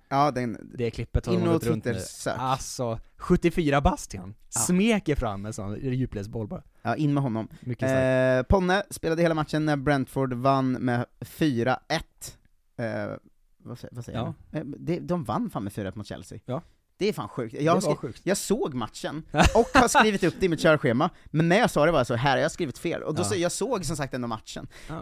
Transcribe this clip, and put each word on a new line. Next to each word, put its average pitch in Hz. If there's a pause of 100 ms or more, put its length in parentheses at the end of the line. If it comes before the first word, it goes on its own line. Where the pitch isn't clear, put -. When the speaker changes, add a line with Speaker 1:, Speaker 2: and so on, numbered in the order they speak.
Speaker 1:
Ja, 143
den, 120
Speaker 2:
Det 117
klippet -
har 120
Speaker 1:
in 117
och -
Speaker 2:
gått 117
runt 113
nu. 120
Speaker 1:
Twitter-sök. -
Speaker 2:
Alltså, 127 (180)
sjuttiofyra 165
bast, 180
han. 98 (200)
Speaker 1:
Ja. -
Speaker 2:
Smeker 185
fram 104
en 110
sån 104
djupledsboll 120
bara. - (200)
Speaker 1:
Ja, 117
in 143
med 143
honom. 113 (120)
Speaker 2:
Mycket 127
starkt. 131
Speaker 1:
Eh, 202
Ponne 185
spelade 160
hela 165
matchen 156
när 151
Brentford 135
vann 131
med 120 (140)
fyra 127 (100)
ett. - (400)
Eh, 107 (460)
vad 117
sä-, -
vad 120
säger -
Speaker 2:
Ja. 147 (160)
Speaker 1:
jag? 156
Eh, - (120)
det, 147
de 147
vann 190
fan 117
med 101
fyra 98
ett -
mot 104
Chelsea. 95
Speaker 2:
Ja. 135 (340)
Speaker 1:
Det 190
är 202
fan 113
sjukt. 117
Jag 135
Speaker 2:
Det 156
Speaker 1:
har 170
Speaker 2:
var 185
Speaker 1:
skri-, 151
Speaker 2:
sjukt. -
Speaker 1:
jag 170
såg 202
matchen 139
Speaker 2:
<laughs> -
Speaker 1:
och 165 (120)
har 233
skrivit 214
upp 165
det 190
i -
mitt 160
körschema, 151 (160)
men 165
när 180
jag 233
sa 151
det 175
var 156
jag 123
så 127
här, 131
jag 127
har 160
skrivit 147
fel. -
Och 156
då 156
Speaker 2:
Ja. 185
Speaker 1:
så, 202
jag 170
såg 202
som 156
sagt 139
ändå 123
matchen. - (220)
Speaker 2:
Ja. 151